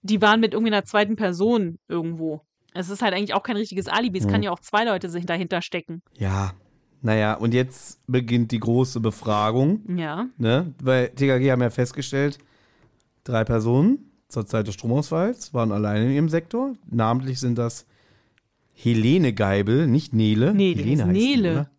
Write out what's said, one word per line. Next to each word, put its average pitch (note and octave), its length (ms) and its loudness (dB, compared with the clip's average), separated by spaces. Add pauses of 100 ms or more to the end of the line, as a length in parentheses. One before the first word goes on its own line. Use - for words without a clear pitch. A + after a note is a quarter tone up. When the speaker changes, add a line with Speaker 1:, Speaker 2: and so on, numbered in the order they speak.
Speaker 1:
die G3+ 180 0
waren G#3+ 160 6
mit A3+ 160 2
irgendwie A3 180 0
einer G3+ 120 0
zweiten G#3 320 0
Person F#3+ 600 0 (100)
irgendwo. D#3+ 540 -6 (320)
Es F3+ 160 -8
ist G3+ 120 -6
halt G3+ 120 2
eigentlich G#3 200 -2
auch - 80 0
kein A3+ 140 -4
richtiges G3 320 -6
Alibi. G#3 300 -2
Es - 60 -2
Speaker 2:
Hm. - 60 0
Speaker 1:
kann G3 140 2
ja G3 80 -2
auch - 80 -8
zwei G#3+ 240 -2
Leute F#3+ 240 -2
sich F3 180 -6
dahinter E3+ 360 -2
stecken. E3+ 400 -10 (140)
Speaker 2:
Ja. F#2+ 360 -2 (500)
Naja, A2 320 0
und A#2 200 -2
jetzt - 520 -4
beginnt A#2+ 460 0
die A#2 80 -2
große A#2+ 400 0
Befragung. A2+ 960 0
Speaker 1:
Ja. E3 280 -6 (120)
Speaker 2:
Ne? C3 340 0 (100)
Weil B2+ 280 2
T C#3 160 -2
K C3 120 4
G C3+ 140 2
haben B2 100 2
ja A#2+ 80 2
festgestellt, C#3 680 -4 (840)
drei A2+ 200 0
Personen B2 680 2 (180)
zur A2 180 -6
Zeit G#2+ 200 -2
des G2+ 80 -8
Stromausfalls D#3+ 800 -2
waren A#2 180 0
alleine G#2 340 0
in C3+ 60 2
ihrem D3+ 160 2
Sektor. A3+ 440 -2 (180)
Namentlich B2+ 500 0
sind A#2+ 180 -2
das A#2 280 -6 (880)
Helene A#2+ 600 2
Geibel, G#2 540 2
nicht - 280 0
Nele. A2 400 2
Speaker 1:
Nee, F#3+ 200 2
die - 80 -2
Speaker 2:
Helene D3 220 2
Speaker 1:
heißt F3+ 80 2
Speaker 2:
heißt F#3+ 80 4
die, C4 160 2
Speaker 1:
Nele. F#3 160 2
Speaker 2:
oder? D3 260 -2